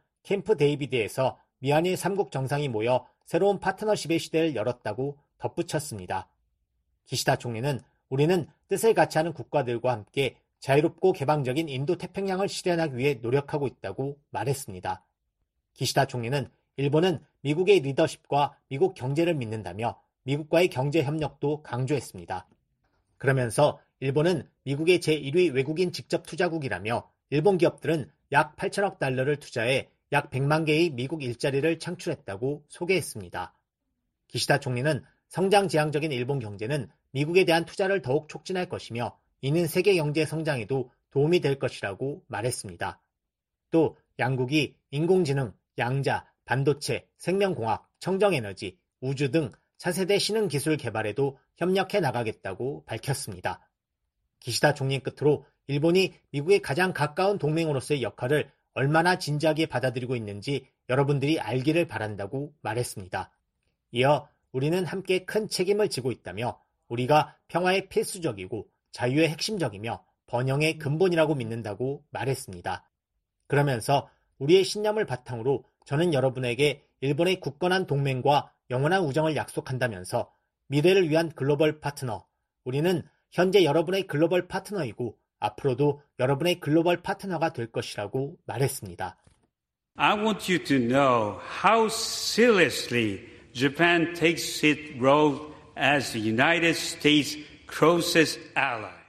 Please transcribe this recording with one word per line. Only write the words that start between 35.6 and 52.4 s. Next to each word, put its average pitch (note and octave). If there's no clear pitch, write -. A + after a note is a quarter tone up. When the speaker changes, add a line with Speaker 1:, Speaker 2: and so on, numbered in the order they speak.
Speaker 1:
지향적인 D3+
일본 B2+
경제는 G#2+
미국에 E3
대한 E3
투자를 F#3+
더욱 D3
촉진할 F3+
것이며 A2+
이는 D#3
세계 F#3
경제 D3+
성장에도 C#3
도움이 D#3+
될 C#3
것이라고 C3
말했습니다. G2+
또 D#3
양국이 B2+
인공지능, C#3+
양자, B2
반도체, C3+
생명공학, F3
청정에너지, D#3
우주 C3+
등 D#3
차세대 F#3
신흥 G#3
기술 D3
개발에도 A2
협력해 F#3+
나가겠다고 A#2+